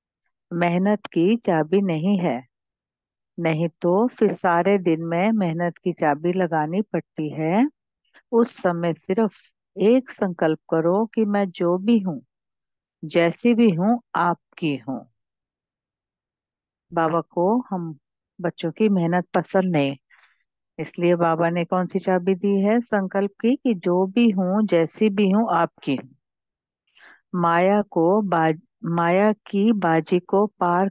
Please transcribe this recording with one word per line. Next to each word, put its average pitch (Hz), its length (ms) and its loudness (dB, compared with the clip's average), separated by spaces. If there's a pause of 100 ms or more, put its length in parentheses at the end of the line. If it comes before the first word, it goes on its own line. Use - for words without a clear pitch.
(500)
मेहनत 180 580 -2
की 185 300 0
चाबी 165 440 0
नहीं 185 360 -2
है, 151 200 -2 (1000)
नहीं 165 300 -2 (140)
तो 185 280 2
फिर 190 260 0
सारे 180 440 2
दिन 165 240 -2
में 170 300 0
मेहनत 175 440 -2
की 175 160 -4
चाबी 156 380 0
लगानी 170 520 -2
पड़ती - 480 -6
है। 165 320 0 (680)
उस 233 240 0
समय 170 400 -2
सिर्फ 208 400 -2 (400)
एक 240 360 2
संकल्प 170 480 -2 (100)
करो 170 340 2 (100)
कि 220 120 0
मैं 202 260 0
जो 175 280 -2
भी 220 200 2
हूँ, 180 200 -6 (840)
जैसी 170 520 0
भी 226 180 4
हूँ, 208 280 0 (160)
आपकी 160 640 -4
हूँ। 123 200 -8 (1900)
बाबा 165 280 0 (100)
को 170 140 -2 (260)
हम 180 140 -6 (540)
बच्चों 175 340 -6
की 220 160 2
मेहनत 175 460 0
पसंद 185 380 0
नहीं, 143 240 0 (840)
इसलिए 175 380 0
बाबा 170 340 0
ने 175 160 -2
कौन 185 200 -2
सी 196 140 -4
चाबी 185 360 0
दी 202 240 -2
है 214 220 2
संकल्प 196 580 -4
की, 233 160 0
कि 247 200 -2
जो 180 320 0
भी 233 240 2
हूँ, 190 340 0
जैसी 175 460 0
भी 196 180 2
हूँ, 214 240 2
आपकी 160 420 -2
हूँ। - 120 -10 (1300)
माया 175 440 2 (100)
को 180 340 2
बाज-, 165 420 0 (240)
माया 175 420 2 (120)
की 202 340 0
बाजी 165 440 0
को 202 240 0 (100)
पार 180 340 0